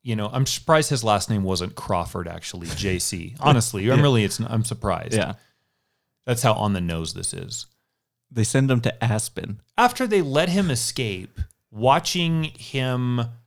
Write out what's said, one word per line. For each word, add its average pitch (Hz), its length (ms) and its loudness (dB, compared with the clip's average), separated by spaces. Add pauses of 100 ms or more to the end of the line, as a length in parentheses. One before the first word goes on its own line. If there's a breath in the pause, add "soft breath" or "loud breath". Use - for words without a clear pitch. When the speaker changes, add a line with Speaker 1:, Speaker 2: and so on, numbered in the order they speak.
Speaker 1:
you 117 140 -2
know, 107 180 -4
I'm 131 140 2
surprised - 420 2
his 127 140 0
last 104 260 2
name 104 140 0
wasn't 90 320 -2
Crawford, 87 520 -4
actually, 85 400 -12
Speaker 2:
<laughs> 80 80 -8
Speaker 1:
J 92 240 -2
C. 87 400 -6
Honestly, 117 520 2
I'm 135 60 4
Speaker 2:
Yeah. 143 60 6
Speaker 1:
really, 127 200 4
it's, - 160 -2
I'm 113 240 -2
surprised. 92 500 -4
Speaker 2:
Yeah. 107 200 0 (920)
Speaker 1:
That's 120 160 -2
how 113 120 4
on 104 200 0
the 92 80 -2
nose 82 320 -4
this 90 220 -8
is. - 320 -12 (640)
Speaker 2:
They 117 120 0
send 135 280 2
him 123 100 4
to - 220 -4
Aspen. 107 580 -4 (160)
Speaker 1:
After 247 300 2
they 202 160 2
let 151 260 2
him 180 220 2
escape, 107 680 -4 (300)
watching 160 760 2
him 127 760 -2 (260)